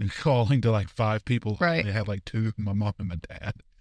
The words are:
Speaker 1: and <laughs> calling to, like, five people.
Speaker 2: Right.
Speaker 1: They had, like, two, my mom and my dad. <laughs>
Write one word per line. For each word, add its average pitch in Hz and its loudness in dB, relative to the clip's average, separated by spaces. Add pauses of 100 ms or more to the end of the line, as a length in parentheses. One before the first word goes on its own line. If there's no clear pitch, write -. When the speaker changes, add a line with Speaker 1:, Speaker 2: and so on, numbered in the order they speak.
Speaker 1:
and 101 0
<laughs> - -
calling 127 4
to, 117 4
like, 101 2
five 107 -2
people. 107 0
Speaker 2:
Right. 165 2
Speaker 1:
They 104 -2
had, 104 -2
like, 95 -6
two, 110 -2
my 101 -2
mom 104 0
and 98 -6
my 87 -6
dad. - -10
<laughs> - -20 (180)